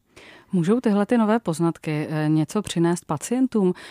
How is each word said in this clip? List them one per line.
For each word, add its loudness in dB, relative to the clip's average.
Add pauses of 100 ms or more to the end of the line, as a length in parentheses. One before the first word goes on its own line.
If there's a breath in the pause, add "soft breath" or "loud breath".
(520 loud breath)
Můžou 0
tyhle 0
ty 2
nové 2
poznatky, -2
eh, 0
něco 2
přinést -2
pacientům, 0 (180 loud breath)